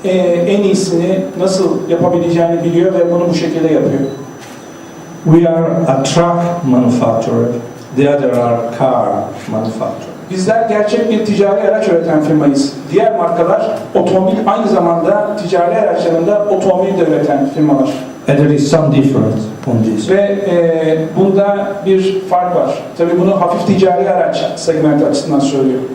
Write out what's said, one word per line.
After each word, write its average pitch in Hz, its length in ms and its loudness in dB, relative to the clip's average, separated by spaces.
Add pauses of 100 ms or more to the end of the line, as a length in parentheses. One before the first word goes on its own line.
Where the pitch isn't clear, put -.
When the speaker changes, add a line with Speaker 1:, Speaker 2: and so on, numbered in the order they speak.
Speaker 1:
e, 185 140 2 (360)
en 208 80 2
iyisini 185 580 0 (200)
nasıl 185 500 0
yapabileceğini 170 720 0
biliyor 170 300 2
ve 175 180 2
bunu 175 180 2
bu 160 40 0
şekilde 160 400 0
yapıyor. 139 280 0 (1200)
Speaker 2:
We 165 260 6
are 165 160 0 (220)
a 135 160 0
truck 170 640 0
manufacturer, 117 840 0 (480)
the 143 140 4
other 139 200 2
are 120 280 0 (220)
car 127 260 0 (460)
manufacturer. 110 640 -6 (140)
Speaker 1:
Bizler 220 400 0
gerçek 220 420 0
bir 208 140 0
ticari 202 360 0
araç 208 260 0
üreten 165 340 0
firmayız. 147 520 0 (180)
Diğer - 260 2
markalar - 600 0 (180)
otomobil, 190 400 2 (120)
aynı 196 200 0
zamanda 180 760 0
ticari 175 320 0
araçlarında 170 760 0
otomobil 185 500 0
de 170 120 4
üreten 143 440 0
firmalar. 143 340 2 (380)
Speaker 2:
And 143 120 2
there 147 140 4
is - 160 0
some 160 220 2
difference 110 520 2 (240)
on 113 160 0
this. 110 260 -2
Speaker 1:
Ve, 190 60 4 (340)
e, 165 480 2 (220)
bunda 202 560 2 (100)
bir 190 360 2
fark 180 340 0
var. - 260 -2 (160)
Tabii 170 240 2
bunu 190 200 2
hafif 175 260 0
ticari 185 420 2
araç - 280 0 (180)
segmenti 156 500 2
açısından - 340 0
söylüyorum. 131 560 0